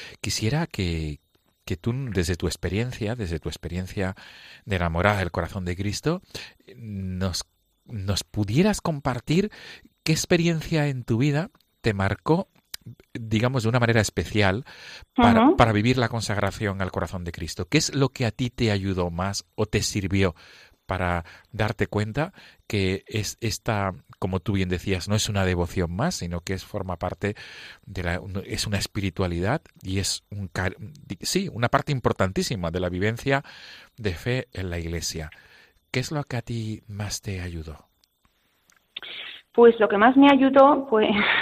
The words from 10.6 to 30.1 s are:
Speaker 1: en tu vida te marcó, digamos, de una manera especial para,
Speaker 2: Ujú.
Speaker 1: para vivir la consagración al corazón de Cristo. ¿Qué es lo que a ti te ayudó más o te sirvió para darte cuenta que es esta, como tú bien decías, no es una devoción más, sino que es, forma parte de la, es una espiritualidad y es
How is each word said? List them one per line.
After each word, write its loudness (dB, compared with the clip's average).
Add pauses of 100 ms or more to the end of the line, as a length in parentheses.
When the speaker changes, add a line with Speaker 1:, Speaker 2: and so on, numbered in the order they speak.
Speaker 1:
en -4
tu 0
vida 0 (320)
te 2
marcó, 0 (640)
digamos, 0
de 2
una 2
manera 4
especial 2 (480)
para, 8
Speaker 2:
Ujú. 6
Speaker 1:
para 6
vivir 4
la 2
consagración -2
al -2
corazón -4
de -6
Cristo. -8
¿Qué 2
es 0
lo 2
que -4
a 0
ti -4
te 0
ayudó 0
más -4 (100)
o 0
te 0
sirvió 0 (500)
para -2 (260)
darte -2
cuenta -2 (340)
que 0
es -4
esta, -2 (260)
como -2
tú -2
bien 2
decías, -2
no 2
es 0
una 0
devoción 0
más, -2
sino -6
que -6
es, -6
forma -8
parte -4 (500)
de -8
la, -2 (240)
es -6
una -2
espiritualidad -2 (220)
y -2
es -4